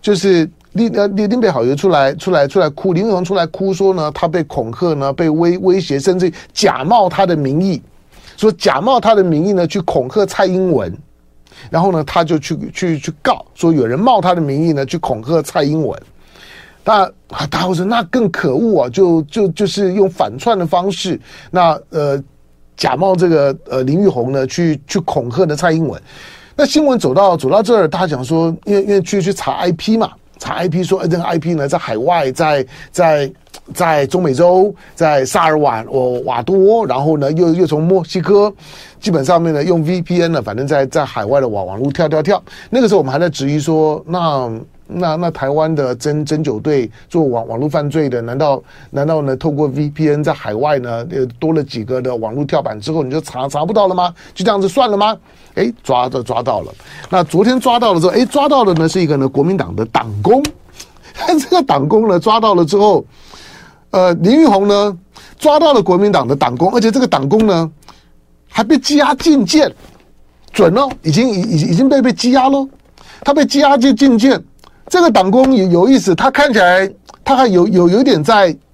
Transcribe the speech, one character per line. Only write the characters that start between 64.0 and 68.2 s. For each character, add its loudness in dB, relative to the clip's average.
林 4
玉 6
红 4
呢， 2
抓 4
到 4
了 4
国 2
民 2
党 0
的 0
党 -2
工， 0
而 2
且 2
这 0
个 2
党 0
工 2
呢， 0